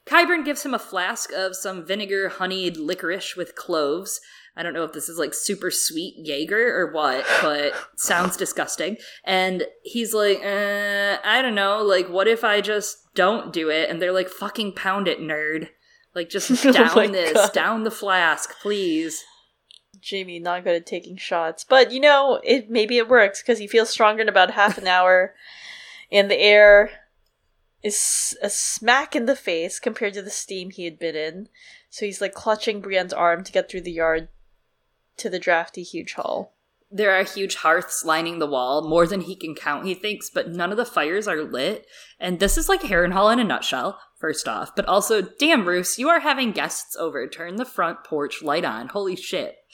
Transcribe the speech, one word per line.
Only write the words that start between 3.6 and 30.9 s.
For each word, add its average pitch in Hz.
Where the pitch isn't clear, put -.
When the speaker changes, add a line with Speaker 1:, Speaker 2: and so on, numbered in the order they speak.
Speaker 1:
I 165
don't 170
know 165
if 156
this 147
is, 170
like, 147
super -
sweet 160
Jaeger 160
or 160
what, 139
but 147
sounds 180
disgusting. 175
And 185
he's 226
like, 208
"Uh, 202
I 226
don't 240
know, 202
like, 185
what 190
if 226
I 208
just 208
don't 196
do 160
it?" 156
And 170
they're 180
like, 185
"Fucking 208
pound 196
it, -
nerd. 156
Like, 175
just -
Speaker 2:
<laughs> 254
Oh 262
Speaker 1:
down 165
Speaker 2:
my 214
Speaker 1:
this, 175
Speaker 2:
God. 202
Speaker 1:
down 214
the 214
flask, 185
please." 165
Speaker 2:
Jaime, 185
not 175
good 180
at 170
taking 180
shots. 165
But, 254
you 262
know, 277
it, 226
maybe 226
it 226
works, 214
'cause 233
he 208
feels 226
stronger 220
in 214
about 185
half 208
an 196
hour, 185
and 202
the -
air 208
is -
a 208
smack 262
in 240
the 269
face 175
compared 208
to 202
the 196
steam 190
he 185
had 165